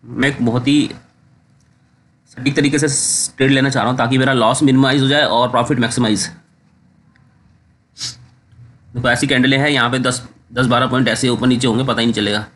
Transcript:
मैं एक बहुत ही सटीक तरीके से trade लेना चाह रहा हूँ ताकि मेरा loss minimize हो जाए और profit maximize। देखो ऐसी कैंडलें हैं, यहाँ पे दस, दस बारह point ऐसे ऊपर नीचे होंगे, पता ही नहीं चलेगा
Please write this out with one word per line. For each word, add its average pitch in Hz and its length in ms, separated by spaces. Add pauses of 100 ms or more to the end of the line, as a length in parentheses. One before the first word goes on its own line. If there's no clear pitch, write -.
मैं 120 240
एक 131 160
बहुत 120 220
ही 143 240 (1400)
सटीक 135 280
तरीके 147 240
से 151 80 (500)
trade 135 140
लेना 135 180
चाह 127 140
रहा 113 60
हूँ 127 80
ताकि 123 200
मेरा 131 160
loss 120 300
minimize 135 380
हो 135 60
जाए 143 160
और 120 280
profit 123 280
maximize। 110 480 (2750)
देखो 123 160
ऐसी 123 180
कैंडलें 135 300
हैं, 143 120
यहाँ 123 220
पे 127 80
दस, - 300 (240)
दस 123 120
बारह 123 220
point 123 200
ऐसे 117 220
ऊपर 117 180
नीचे 127 200
होंगे, 117 160
पता 120 160
ही 117 60
नहीं 117 80
चलेगा 104 420